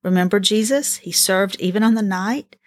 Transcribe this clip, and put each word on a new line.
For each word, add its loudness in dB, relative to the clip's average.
Remember 2
Jesus? 0
He -14
served 0
even 0
on 4
the 0
night -4